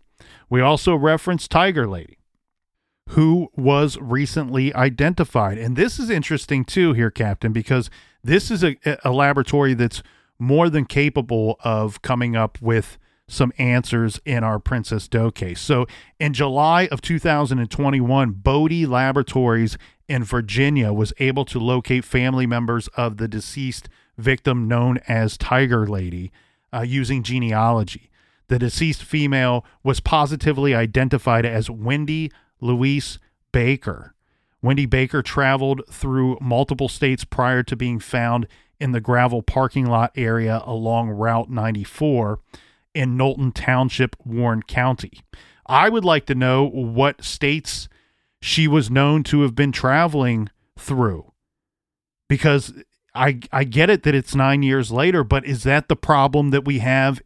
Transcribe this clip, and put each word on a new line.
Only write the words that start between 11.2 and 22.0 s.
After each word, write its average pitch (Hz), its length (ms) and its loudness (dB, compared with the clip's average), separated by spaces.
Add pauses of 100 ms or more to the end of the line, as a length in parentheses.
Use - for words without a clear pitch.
of 107 380 -2
coming 120 340 -2
up 110 240 -2
with 113 380 -2 (280)
some 123 300 0
answers 123 680 0
in 120 200 -2
our 107 140 -2
Princess 110 500 -4
Doe 113 220 0
case. 90 300 -10
So 123 260 0 (340)
in 147 140 -2
July 151 560 2
of 139 100 -6
two 165 180 -4
thousand 147 420 0
and 113 100 -4
twenty-one, 135 600 2
Bodie 151 520 2
Laboratories 127 920 0 (300)
in 127 160 -2
Virginia 120 680 0
was 107 260 -2
able 135 280 0
to - 120 -8
locate 127 460 0